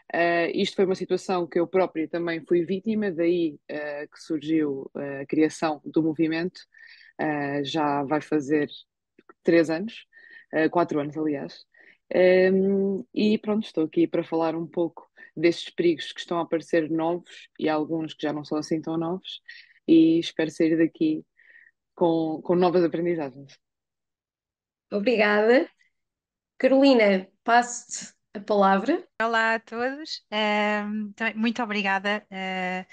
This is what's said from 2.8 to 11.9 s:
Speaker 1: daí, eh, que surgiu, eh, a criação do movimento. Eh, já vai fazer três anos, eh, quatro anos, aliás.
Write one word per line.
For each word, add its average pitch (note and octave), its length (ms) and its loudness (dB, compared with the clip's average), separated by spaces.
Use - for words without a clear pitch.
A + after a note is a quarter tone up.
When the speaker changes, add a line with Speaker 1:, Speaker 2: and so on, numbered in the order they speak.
Speaker 1:
daí, E3+ 460 0
eh, D3 380 -8
que - 120 -20
surgiu, D3+ 800 -2
eh, C#3 240 -8
a C#3+ 40 -10
criação D#3 600 0
do D#3 180 0
movimento. D#3+ 580 -2
Eh, C#3+ 460 -2
já C#3+ 400 0
vai D3 180 -2
fazer D3 480 -2
três E3+ 260 4
anos, F3+ 360 -6
eh, D#3 180 2
quatro E3+ 300 0
anos, C#3+ 180 -6
aliás. D#3 480 -6